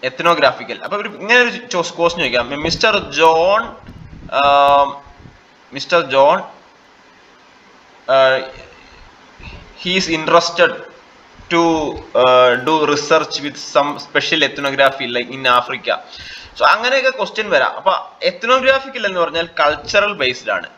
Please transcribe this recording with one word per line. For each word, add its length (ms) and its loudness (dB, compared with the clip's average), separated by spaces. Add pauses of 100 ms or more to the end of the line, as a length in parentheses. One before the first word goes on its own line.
ethnographical. 760 0
അപ്പൊ 140 -6
ഒരു 120 -6
ഇങ്ങനെ 300 0
ഒരു 100 2
ചോ-, 480 -6
ക്വസ്റ്റ്യൻ 200 0
ചോദിക്കാം. 320 -2
മിസ്റ്റർ 640 -2
ജോൺ, 520 4 (720)
ആ, 100 2 (1300)
മിസ്റ്റർ 280 0
ജോൺ, 380 4 (1700)
ആ, 260 4 (1500)
he 140 0
is 60 -4
interested 640 2 (840)
to, 380 0
uh, 720 2
do 280 0
research 520 0
with 120 -10 (220)
some 140 0
special 520 -2
ethnography 680 0
like 180 -4
in 120 -14
Africa. 540 0 (640)
So 60 2
അങ്ങനെയൊക്കെ 440 2
ക്വസ്റ്റ്യൻ 400 -6
വരാം. 260 0
അപ്പൊ 160 0 (360)
ethnographical 800 -2
എന്ന് 140 -4
പറഞ്ഞാൽ 300 -2 (100)
കൾച്ചറൽ 540 0
ബേസ്ഡ് 380 -4
ആണ്. 260 -4